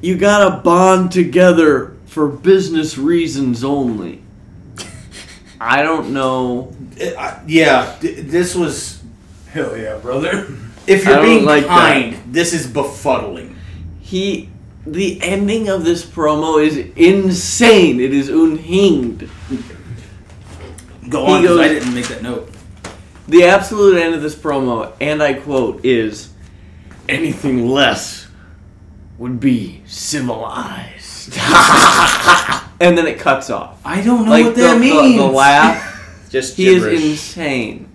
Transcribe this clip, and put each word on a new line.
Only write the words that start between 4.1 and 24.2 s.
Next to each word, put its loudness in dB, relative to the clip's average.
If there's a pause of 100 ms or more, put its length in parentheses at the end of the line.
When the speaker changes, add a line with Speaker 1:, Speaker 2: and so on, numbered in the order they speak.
Speaker 1:
I 0
don't -4
know. -4 (240)
Speaker 2:
It, -10
I, -12
yeah, 2
th-, -8
this -2
was -6 (500)
Speaker 3:
Hell -8
yeah, -10
brother. -6 (400)
Speaker 2:
If 2
Speaker 1:
I 2
Speaker 2:
you're 6
Speaker 1:
don't 4
Speaker 2:
being 4
Speaker 1:
like 4
that. -6 (240)
Speaker 2:
kind, -4 (140)
this -2
is -6
befuddling. -6 (460)
Speaker 1:
He, -6 (380)
the -6
ending -2
of -4
this -2
promo 0
is 0 (200)
insane. 4
It -2
is 0
unhinged. 0 (1800)
Speaker 2:
Go -2
Speaker 1:
He 4
Speaker 2:
on, 4
'cause 4
Speaker 1:
goes, 4
Speaker 2:
I 4
didn't -2
make -6
that -12
note. -10 (800)
Speaker 1:
The 8
absolute 4
end -2
of -6